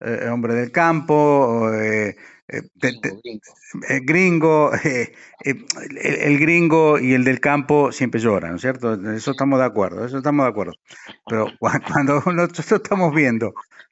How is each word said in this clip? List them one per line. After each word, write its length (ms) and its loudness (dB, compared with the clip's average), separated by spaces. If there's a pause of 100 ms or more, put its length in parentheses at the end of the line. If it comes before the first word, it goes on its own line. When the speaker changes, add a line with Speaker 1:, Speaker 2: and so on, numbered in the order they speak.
Speaker 1:
eh, 280 -6
hombre 260 -4
del 180 -4
campo, 420 0
o, 600 2
eh, 420 -2 (320)
eh, 140 -10 (180)
te, 80 0
Speaker 2:
Gringo, 120 -6
Speaker 1:
te, 220 -8
Speaker 2:
gringo. 200 -14 (460)
Speaker 1:
eh, 140 -2
gringo, 720 4
<laughs> 100 -4
eh, 280 -2 (320)
eh, 100 -2 (460)
el, 160 -2
el 220 2
gringo 600 4
y 140 2
el 120 4
del 140 2
campo 540 2
siempre 260 -2
lloran, 340 0
¿no 40 -6
es 60 -10
cierto? 320 -4
Eso 240 -6
Speaker 2:
Sí. 140 -6
Speaker 1:
estamos 260 2
de 80 4
acuerdo, 400 -4
eso 100 -10
estamos 300 0
de 40 0
acuerdo. 220 -6 (540)
Pero 200 -2
<laughs> 140 -16
cua-, 260 -2
cuando 360 0 (100)
nosotros 400 -2
estamos 420 0
viendo 380 0 (400)